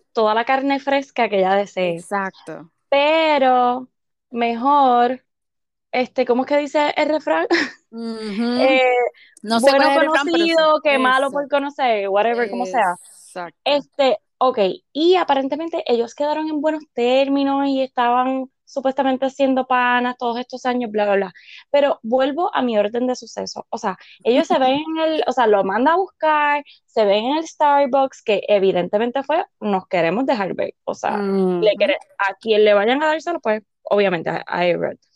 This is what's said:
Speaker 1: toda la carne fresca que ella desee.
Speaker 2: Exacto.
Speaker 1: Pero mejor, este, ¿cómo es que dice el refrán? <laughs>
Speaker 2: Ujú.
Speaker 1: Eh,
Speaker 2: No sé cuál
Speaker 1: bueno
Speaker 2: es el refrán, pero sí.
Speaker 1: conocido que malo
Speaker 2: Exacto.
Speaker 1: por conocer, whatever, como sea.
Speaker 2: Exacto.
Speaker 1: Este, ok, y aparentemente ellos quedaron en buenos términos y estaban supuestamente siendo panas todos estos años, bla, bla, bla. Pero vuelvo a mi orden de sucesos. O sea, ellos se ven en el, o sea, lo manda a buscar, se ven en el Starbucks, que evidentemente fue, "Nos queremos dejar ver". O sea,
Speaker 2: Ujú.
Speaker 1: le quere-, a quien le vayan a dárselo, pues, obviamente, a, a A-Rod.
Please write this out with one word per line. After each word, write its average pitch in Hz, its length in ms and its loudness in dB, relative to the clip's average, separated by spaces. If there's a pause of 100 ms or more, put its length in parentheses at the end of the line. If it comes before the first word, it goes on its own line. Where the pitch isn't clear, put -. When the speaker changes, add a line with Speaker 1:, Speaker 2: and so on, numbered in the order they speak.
(120)
Speaker 1:
toda 214 220 2
la 233 100 0
carne 269 360 0
fresca 277 480 -2
que 202 100 0
ella 185 160 2
desee. 185 420 -2
Speaker 2:
Exacto. 175 720 -10 (180)
Speaker 1:
Pero 277 1000 2 (420)
mejor, 240 960 0 (680)
este, 254 340 -2
¿cómo 240 180 0
es - 40 -8
que 294 100 2
dice 294 380 0
el 294 120 0
refrán? 311 420 -2
<laughs> 330 400 -2
Speaker 2:
Ujú. 226 720 -6
Speaker 1:
Eh, 262 200 4 (600)
Speaker 2:
No 226 180 0
sé 277 140 6
cuál 277 140 4
Speaker 1:
bueno - 0 -
Speaker 2:
es 277 80 2
el 320 60 4
refrán, 311 280 0
pero 339 160 2
sí. 330 60 2
Speaker 1:
conocido 311 300 4
que 277 160 2
malo 262 300 2
Speaker 2:
Exacto. 254 40 -8
Speaker 1:
por 285 160 -6
conocer, 277 600 -2
whatever, 220 420 0
como 240 160 -6
sea. 185 300 0
Speaker 2:
Exacto. - 680 -18
Speaker 1:
Este, 277 540 0 (200)
ok, 254 200 0 (340)
y 339 240 2
aparentemente 294 680 -2
ellos 233 280 -2
quedaron 302 340 -2
en 302 120 -4
buenos 311 320 -4
términos 277 760 0
y 262 140 -2
estaban 254 680 -2 (140)
supuestamente 262 680 -2
siendo 262 360 0
panas 247 520 0
todos 240 200 -4
estos 247 280 -10
años, 247 240 -2
bla, 208 160 0
bla, 202 100 2
bla. 190 160 -4 (380)
Pero 285 320 2
vuelvo 269 520 0
a 269 60 0
mi 240 160 0
orden 226 300 0
de 254 100 -2
sucesos. 208 540 -12
O 226 80 -8
sea, 190 180 -4 (280)
ellos 262 220 2
se 330 120 0
ven 262 280 2
en 320 120 -6
el, 320 280 0
o 254 60 -2
sea, 240 140 2
lo 202 180 2
manda 226 300 0
a - 20 2
buscar, 294 680 0 (220)
se 226 220 0
ven 208 200 2
en 285 120 0
el 330 100 -6
Starbucks, 285 720 2
que 202 240 0
evidentemente 202 760 0
fue, 311 200 -2 (180)
"Nos 202 280 -4
queremos 185 380 0
dejar 208 280 -2
ver". - 200 -6 (100)
O 190 100 -6
sea, - 220 -4
Speaker 2:
Ujú. 196 460 0
Speaker 1:
le 208 160 4
quere-, 196 180 0 (220)
a 196 160 -2
quien 214 300 2
le 208 100 6
vayan 233 280 2
a 311 40 0
dárselo, 320 340 -4
pues, 214 220 -2 (220)
obviamente, 190 460 0
a, 170 160 -6
a 175 140 -4
A-Rod. 170 360 -2 (200)